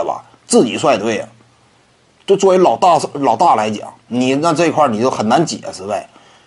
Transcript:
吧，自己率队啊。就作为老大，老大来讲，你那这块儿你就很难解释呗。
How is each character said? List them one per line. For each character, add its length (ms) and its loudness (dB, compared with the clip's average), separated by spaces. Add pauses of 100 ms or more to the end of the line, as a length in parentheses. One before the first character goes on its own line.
吧， 220 -8 (200)
自 200 4
己 120 -4
率 220 0
队 200 -2
啊。 100 -10 (1000)
就 100 0
作 140 2
为 80 4
老 180 2
大， 240 2 (140)
老 200 0
大 220 2
来 120 -2
讲， 240 -8 (140)
你 300 -2
那 180 0
这 160 2
块 140 2
儿 40 2
你 120 -2
就 100 2
很 180 -4
难 160 2
解 140 -6 (140)
释 120 -16
呗。 240 -8 (380)